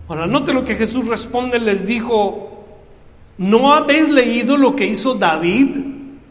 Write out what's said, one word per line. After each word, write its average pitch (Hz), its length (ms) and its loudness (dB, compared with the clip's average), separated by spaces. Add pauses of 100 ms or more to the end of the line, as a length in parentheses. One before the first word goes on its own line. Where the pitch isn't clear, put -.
Ahora, 165 180 -6
note 277 260 0
lo 254 120 0
que 220 100 -4
Jesús 226 320 -2
responde, 240 540 -4
les 196 260 -2
dijo, 220 800 -4 (720)
"¿No 226 340 4
habéis 294 360 4
leído 240 480 2
lo 269 180 4
que 196 120 -2
hizo 226 280 -2
David 180 540 2 (640)